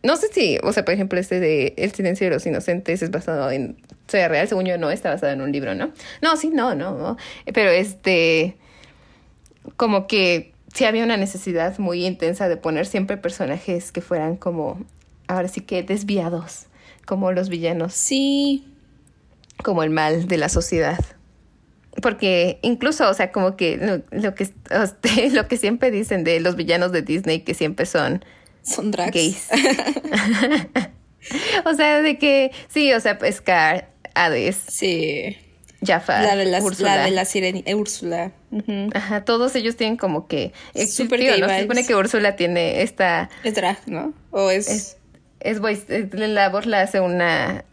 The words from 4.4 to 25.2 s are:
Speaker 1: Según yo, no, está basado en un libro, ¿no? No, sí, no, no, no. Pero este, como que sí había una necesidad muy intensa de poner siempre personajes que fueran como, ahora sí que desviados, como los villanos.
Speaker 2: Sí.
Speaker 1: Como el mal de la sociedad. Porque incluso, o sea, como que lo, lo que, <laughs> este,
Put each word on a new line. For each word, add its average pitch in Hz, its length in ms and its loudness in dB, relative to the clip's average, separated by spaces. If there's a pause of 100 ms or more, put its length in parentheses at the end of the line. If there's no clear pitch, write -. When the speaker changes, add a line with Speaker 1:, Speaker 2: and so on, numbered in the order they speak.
Speaker 1:
Según 190 180 0
yo, 180 120 0
no, 160 140 -2
está 190 180 -4
basado 143 240 0
en 135 80 -4
un 135 100 -4
libro, 139 240 -4
¿no? 311 160 -4 (300)
No, 320 160 2
sí, 311 120 -2
no, 254 260 0
no, 175 220 -6
no. 226 200 -6 (360)
Pero 202 180 4
este, 175 840 2 (1200)
como 202 300 2
que 180 460 2 (200)
sí 262 120 2
había 226 180 2
una 233 140 2
necesidad 190 600 -2
muy 175 260 -2
intensa 185 440 -2
de 165 80 0
poner 160 280 -2
siempre 196 320 -2
personajes 175 760 -4
que 170 100 -6
fueran 165 360 -2
como, 170 420 -6 (480)
ahora 185 200 -2
sí 185 140 -8
que 185 220 -4
desviados, 185 840 -4 (380)
como 190 260 0
los 185 180 0
villanos. 170 440 -4
Speaker 2:
Sí. 277 720 0 (1000)
Speaker 1:
Como 175 200 0
el 156 60 0
mal 156 380 0
de 180 100 0
la 151 120 0
sociedad. 165 500 0 (1040)
Porque 185 600 2
incluso, 240 480 2
o 190 40 4
sea, 190 180 0
como 190 240 0
que 175 220 0
lo, 196 240 -2 (100)
lo 208 240 -2
que, - 80 -4
<laughs> - 260 -10
este, 220 600 2